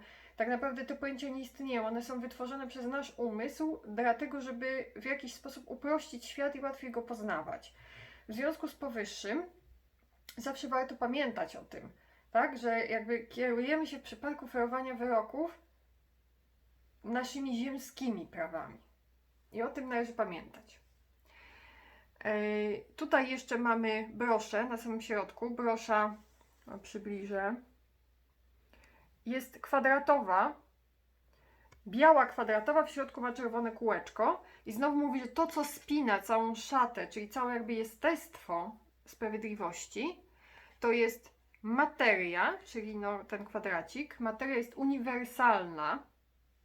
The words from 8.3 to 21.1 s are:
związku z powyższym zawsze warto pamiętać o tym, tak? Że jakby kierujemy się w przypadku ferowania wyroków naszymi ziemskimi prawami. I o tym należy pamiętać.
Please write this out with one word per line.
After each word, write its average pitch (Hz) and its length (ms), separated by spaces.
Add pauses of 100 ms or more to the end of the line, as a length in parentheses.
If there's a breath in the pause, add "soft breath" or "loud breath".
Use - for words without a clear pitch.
związku 294 340
z 285 80
powyższym 233 680 (960)
zawsze 269 300
warto 254 280
pamiętać 247 600
o - 60
tym, - 280 (420 soft breath)
tak? 269 260
Że 226 280
jakby 226 340
kierujemy 254 680
się 277 120
w - 40
przypadku 285 440
ferowania 254 460
wyroków 247 680 (1400)
naszymi 247 600
ziemskimi 262 640
prawami. 160 520 (760)
I 214 100
o 240 60
tym 262 220
należy 233 240
pamiętać. - 680 (1400 loud breath)